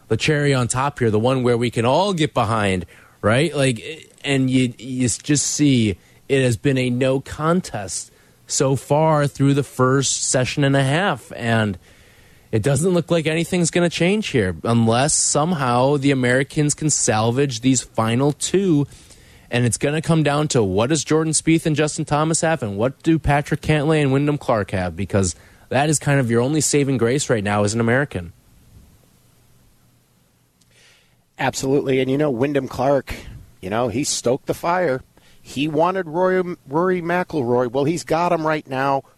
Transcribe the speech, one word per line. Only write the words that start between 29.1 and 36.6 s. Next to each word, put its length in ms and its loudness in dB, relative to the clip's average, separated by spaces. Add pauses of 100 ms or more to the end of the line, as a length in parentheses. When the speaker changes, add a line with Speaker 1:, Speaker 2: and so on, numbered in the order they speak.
Speaker 2:
Absolutely. 600 0
And, 100 -2
you 80 0
know, 120 0
Wyndham 380 -2
Clark, 460 -2 (460)
you 100 -10
know, 180 -2
he 160 -4
stoked 420 -2
the 80 -4
fire. 480 -2 (420)
He 220 -6
wanted 400 0
Rory, 500 0 (120)